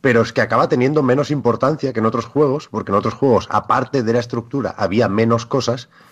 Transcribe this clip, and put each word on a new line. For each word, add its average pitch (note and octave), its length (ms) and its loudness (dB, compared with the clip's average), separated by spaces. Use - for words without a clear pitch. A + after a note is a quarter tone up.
Pero A#2 220 4
es A2+ 100 -2
que - 80 -2
acaba A#2 280 0
teniendo C#3 360 2
menos B2+ 260 0
importancia C3+ 600 0
que A2 80 -4
en A2 60 2
otros A2+ 180 -2
juegos, C#3+ 440 0
porque G#2 220 -8
en G2 80 2
otros G#2+ 160 -2
juegos, A#2+ 340 2
aparte B2 540 0
de A2 100 0
la A#2+ 60 2
estructura, A#2 580 -6
había G#2 320 0
menos A2+ 380 0
cosas, B2 420 -4